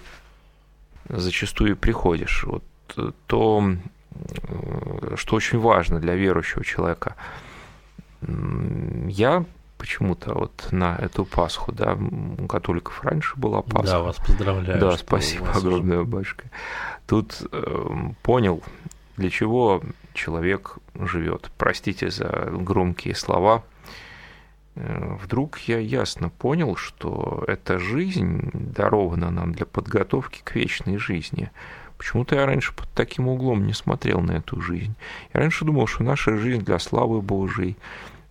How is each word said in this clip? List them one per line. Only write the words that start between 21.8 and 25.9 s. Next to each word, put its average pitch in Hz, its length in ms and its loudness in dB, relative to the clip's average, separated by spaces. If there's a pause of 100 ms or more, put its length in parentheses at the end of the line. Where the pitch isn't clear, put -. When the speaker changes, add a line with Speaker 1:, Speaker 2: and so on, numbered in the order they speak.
Speaker 1:
за - 420 -4
громкие 90 640 0
слова. 101 480 4 (1120)
Э, - 460 -6
вдруг 113 460 -2
я 117 120 2
ясно 110 500 -2